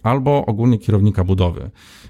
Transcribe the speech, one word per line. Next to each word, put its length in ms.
albo 440
ogólnie 320
kierownika 460
budowy. 460